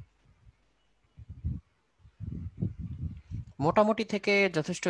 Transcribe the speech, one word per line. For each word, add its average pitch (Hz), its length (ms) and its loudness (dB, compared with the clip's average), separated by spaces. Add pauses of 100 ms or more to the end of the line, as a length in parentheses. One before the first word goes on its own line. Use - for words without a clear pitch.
(3500)
মোটামুটি 208 440 4
থেকে 202 500 2
যথেষ্ট 165 360 0